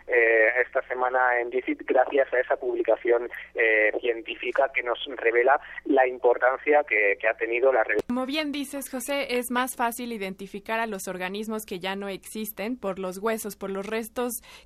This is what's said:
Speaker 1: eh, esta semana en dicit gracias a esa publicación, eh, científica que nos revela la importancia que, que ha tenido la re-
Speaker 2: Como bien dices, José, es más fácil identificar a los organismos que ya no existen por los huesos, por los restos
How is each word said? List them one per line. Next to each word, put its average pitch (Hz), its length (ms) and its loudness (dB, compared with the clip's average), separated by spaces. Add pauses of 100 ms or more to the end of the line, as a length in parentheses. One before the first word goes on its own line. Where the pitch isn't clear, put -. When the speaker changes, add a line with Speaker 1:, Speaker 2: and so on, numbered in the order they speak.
Speaker 1:
eh, 113 420 6 (160)
esta - 220 -2
semana 127 540 2
en 120 100 -4
dicit 127 340 -4
gracias 135 480 2
a 123 60 2
esa 131 180 0
publicación, 117 720 0 (280)
eh, 110 340 4 (100)
científica 120 720 -2
que 123 120 -4
nos 117 200 -4 (120)
revela 120 440 4 (260)
la 131 200 6
importancia 127 800 4
que, 104 360 2
que 110 60 -2
ha 110 80 2
tenido 120 380 2
la 113 100 4
re- 110 140 0 (100)
Speaker 2:
Como 254 200 -2
bien 294 260 -4
dices, 277 360 -8
José, 254 500 -4
es 240 120 -4
más 254 240 -2
fácil 240 380 -4
identificar 196 640 -6
a 233 80 0
los 196 220 -8
organismos 208 580 -6
que 190 140 -8
ya 190 160 -4
no 202 120 -8
existen 214 680 -8
por 190 220 -6
los 185 180 -6
huesos, 214 380 -4
por 196 140 -8
los 196 160 -6
restos 226 540 -4 (240)